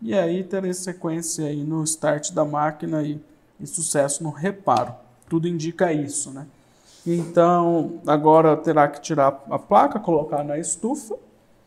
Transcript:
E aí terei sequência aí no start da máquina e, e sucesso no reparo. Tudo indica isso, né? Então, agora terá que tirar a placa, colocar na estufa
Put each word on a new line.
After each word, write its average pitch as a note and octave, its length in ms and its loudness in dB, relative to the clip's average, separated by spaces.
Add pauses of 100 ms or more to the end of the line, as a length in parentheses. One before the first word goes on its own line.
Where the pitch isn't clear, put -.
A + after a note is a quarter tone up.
E A3 120 -4
aí F3+ 280 0
terei F#3+ 300 -4
sequência E3+ 720 -6
aí D3 180 -4
no D#3 200 -2
start D3+ 480 -2
da D#3 120 0
máquina D3+ 600 -2
e, D3 200 -6 (360)
e C#3+ 80 -12
sucesso C#3+ 560 -2
no D#3 80 -4
reparo. C#3 640 -2 (340)
Tudo E3 180 0
indica E3+ 460 -2
isso, D3 380 -6
né? C3+ 160 -16 (580)
Então, E3+ 1000 2
agora D#3 500 6
terá D3+ 300 4
que D3 120 -10
tirar C#3 480 0
a C#3+ 120 -4
placa, A#3 400 4
colocar D3+ 440 0
na D3 140 -4
estufa - 580 -6 (520)